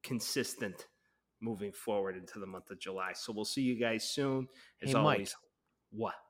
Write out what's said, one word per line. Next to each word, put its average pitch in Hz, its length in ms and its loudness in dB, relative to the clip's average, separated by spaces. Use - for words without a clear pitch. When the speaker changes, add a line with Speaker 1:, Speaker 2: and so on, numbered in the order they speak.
Speaker 1:
consistent 113 800 -2
moving 104 320 -2
forward 98 440 0
into 92 220 -12
the 98 80 -6
month 92 240 -10
of 92 80 -10
July. 95 360 -4
So - 180 -6
we'll 107 120 -2
see - 180 0
you 127 120 4
guys 113 340 2
soon. 135 380 2
As 139 100 -2
Speaker 2:
Hey, 135 40 4
Mike. - 80 6
Speaker 1:
always, 113 340 4
what? 107 240 -2